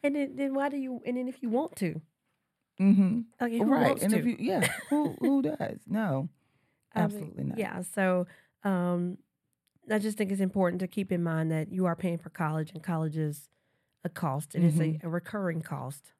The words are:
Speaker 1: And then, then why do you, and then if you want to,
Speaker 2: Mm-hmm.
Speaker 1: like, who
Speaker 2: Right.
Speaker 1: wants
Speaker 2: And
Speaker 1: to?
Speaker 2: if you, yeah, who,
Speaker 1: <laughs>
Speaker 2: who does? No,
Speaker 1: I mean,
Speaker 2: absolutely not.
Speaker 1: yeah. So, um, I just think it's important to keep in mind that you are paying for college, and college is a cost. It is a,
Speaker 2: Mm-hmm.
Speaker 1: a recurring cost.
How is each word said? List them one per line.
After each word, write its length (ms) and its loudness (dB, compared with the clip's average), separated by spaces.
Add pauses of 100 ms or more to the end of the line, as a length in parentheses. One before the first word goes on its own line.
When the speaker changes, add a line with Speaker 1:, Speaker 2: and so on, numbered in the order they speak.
Speaker 1:
And 100 2
then, 220 -2
then 180 -2
why 140 0
do 80 -4
you, 280 -6
and 120 -2
then 100 -4
if 160 -10
you 60 -4
want 280 0
to, 240 -2 (800)
Speaker 2:
Mm-hmm. 420 6 (180)
Speaker 1:
like, 120 -2
who 120 2
Speaker 2:
Right. 240 4
Speaker 1:
wants 160 2
Speaker 2:
And 80 4
Speaker 1:
to? 80 4
Speaker 2:
if 60 -2
you, 120 0
yeah, 300 2 (200)
who, 280 0
Speaker 1:
<laughs> 40 -12
Speaker 2:
who 220 2
does? 460 -4
No, 400 0 (640)
Speaker 1:
I 60 0
mean, 40 6
Speaker 2:
absolutely 400 -4
not. 140 -4
Speaker 1:
yeah. 240 -4
So, 440 0 (360)
um, 560 0 (720)
I 80 2
just 180 -2
think 140 -2
it's 100 0
important 400 2
to 60 -2
keep 240 -4
in 140 0
mind 260 0
that 220 -2
you 140 0
are 100 0
paying 220 -2
for 120 -12
college, 420 -2
and 80 -12
college 360 -2
is 320 -4 (560)
a 40 -6
cost. 460 -4
It 80 2
is 160 6
a, 60 4
Speaker 2:
Mm-hmm. 220 -4
Speaker 1:
a 40 -4
recurring 520 -4
cost. 580 -10